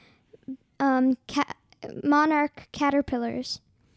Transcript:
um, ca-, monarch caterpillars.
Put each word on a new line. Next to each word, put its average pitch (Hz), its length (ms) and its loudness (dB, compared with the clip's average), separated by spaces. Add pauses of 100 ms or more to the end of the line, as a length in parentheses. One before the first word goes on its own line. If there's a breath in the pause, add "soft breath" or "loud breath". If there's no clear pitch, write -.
(800 soft breath)
um, 262 380 2 (100)
ca-, - 280 -4 (500)
monarch 294 680 2
caterpillars. 254 880 -2 (360 soft breath)